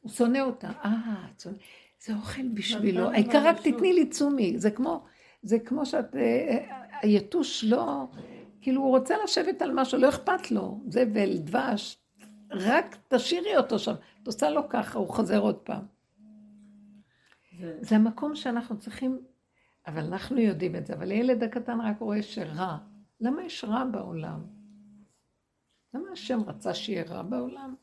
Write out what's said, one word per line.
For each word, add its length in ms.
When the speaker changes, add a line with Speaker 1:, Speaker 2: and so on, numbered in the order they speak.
Speaker 1:
הוא 100
שונא 280
אותה. 320
אה, 80
את 40
שונא-, 160
זה 140
אוכל 280
בשבילו. 500
Speaker 2:
נתן 100
Speaker 1:
העיקר 320
רק 140
Speaker 2:
רשות. 140
Speaker 1:
תתני 180
לי 120
תשומי. 540
זה 120
כמו, 340
זה 160
כמו 280
שאת, 300
אה, 60
אה, 440
היתוש 640
לא... 400
כאילו, 220
הוא 160
רוצה 160
לשבת 380
על 120
משהו, 240
לא 100
אכפת 420
לו. 380
זבל, 500
דבש, 600
רק 460
תשאירי 480
אותו 220
שם. 160
את 40
עושה 240
לו 180
ככה, 300
הוא 100
חוזר 320
עוד 160
פעם. 260
Speaker 3:
זה 200
Speaker 1:
זה 160
המקום 400
שאנחנו 420
צריכים, 400
אבל 180
אנחנו 360
יודעים 360
את 100
זה, 80
אבל 160
הילד 320
הקטן 380
רק 200
רואה 220
שרע. 540
למה 220
יש 220
רע 280
בעולם? 480
למה 180
השם 340
רצה 280
שיהיה 340
רע 140
בעולם? 600